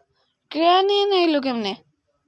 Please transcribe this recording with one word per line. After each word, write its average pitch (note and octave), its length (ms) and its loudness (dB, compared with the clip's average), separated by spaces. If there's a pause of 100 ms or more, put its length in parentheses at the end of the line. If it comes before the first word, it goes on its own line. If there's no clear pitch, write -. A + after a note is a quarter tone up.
(480)
ক্র্যানি F#4 520 2
এনে G4 240 0
এলো D4+ 160 0
কেমনে? A#3 340 -6 (540)